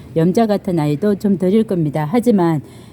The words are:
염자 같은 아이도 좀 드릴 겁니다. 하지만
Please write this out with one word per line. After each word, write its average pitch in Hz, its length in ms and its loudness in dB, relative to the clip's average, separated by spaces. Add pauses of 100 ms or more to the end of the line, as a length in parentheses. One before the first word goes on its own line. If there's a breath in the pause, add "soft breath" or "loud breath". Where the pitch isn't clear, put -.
(160 loud breath)
염자 180 300 2
같은 190 340 -2
아이도 151 360 0
좀 196 240 -2
드릴 202 240 2
겁니다. 156 460 -2
하지만 185 520 2 (320 loud breath)